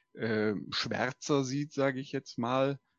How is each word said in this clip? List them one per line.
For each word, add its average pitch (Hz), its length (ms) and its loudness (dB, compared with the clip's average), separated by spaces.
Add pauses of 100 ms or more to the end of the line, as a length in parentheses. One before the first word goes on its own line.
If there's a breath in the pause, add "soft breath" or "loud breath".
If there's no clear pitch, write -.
(140 soft breath)
äh, 107 400 0 (160)
schwärzer 131 760 0
sieht, 143 280 -4
sage 135 280 2
ich 139 120 -10
jetzt - 260 -6
mal, 131 420 2 (180)